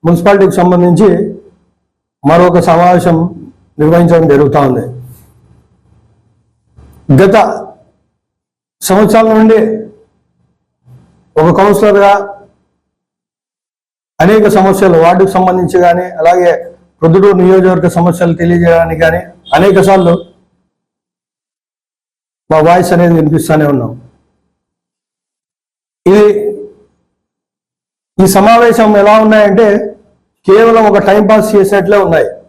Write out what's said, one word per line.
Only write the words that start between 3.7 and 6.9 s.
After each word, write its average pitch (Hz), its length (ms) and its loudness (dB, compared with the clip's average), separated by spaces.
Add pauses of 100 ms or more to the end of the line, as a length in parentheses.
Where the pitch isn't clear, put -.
నిర్వహించడం 165 500 2
జరుగుతా 143 320 0
ఉంది. 127 200 -2 (2250)